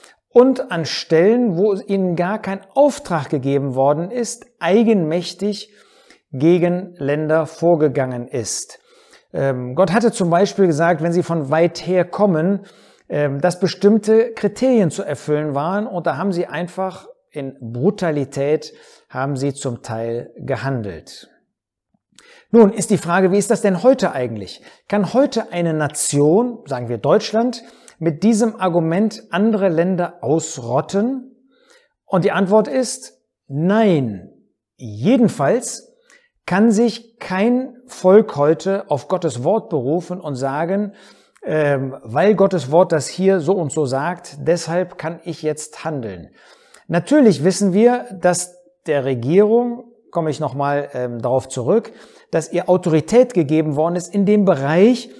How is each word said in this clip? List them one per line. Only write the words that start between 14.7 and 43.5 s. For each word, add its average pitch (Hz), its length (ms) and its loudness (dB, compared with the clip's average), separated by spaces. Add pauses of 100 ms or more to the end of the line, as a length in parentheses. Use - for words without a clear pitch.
zu - 140 -8
erfüllen 151 500 -4
waren 185 320 -2
und 185 200 -6
da 147 120 -2
haben 190 140 -2
sie 175 140 -2
einfach 175 600 -8 (240)
in 135 280 -10
Brutalität, 143 1160 -2 (340)
haben 135 280 -4
sie 135 180 -2
zum 127 280 -8
Teil 117 540 -8
gehandelt. 123 920 -8 (1200)
Nun 214 240 8
ist - 160 -4
die 202 80 2
Frage, 175 340 0
wie 202 60 2
ist 196 120 -2
das 220 120 0
denn 185 200 0
heute 226 300 2
eigentlich? 113 500 -8 (240)
Kann 202 280 -2
heute 240 360 0
eine 170 220 -2
Nation, 156 920 0
sagen 123 240 -8
wir 120 80 -4
Deutschland, 220 640 0 (360)
mit 160 240 -4
diesem 220 380 2
Argument 175 720 0
andere 202 400 0
Länder 170 500 -2
ausrotten? 160 1120 -4 (720)
Und 175 220 0
die - 40 2
Antwort 196 380 2
ist - 540 -6 (260)
nein. 151 840 0 (460)
Jedenfalls 156 1200 0 (480)
kann 208 260 2
sich 220 480 -2
kein 240 560 -2 (120)
Volk 202 500 4
heute 160 540 0
auf 139 180 -4
Gottes 156 360 -4
Wort 214 260 0
berufen 175 500 -4
und 151 140 -8
sagen, 165 580 -4 (500)
ähm, 143 600 -2
weil 156 320 2
Gottes 180 360 0
Wort 175 220 4
das 151 160 -2
hier 190 320 2
so 156 140 0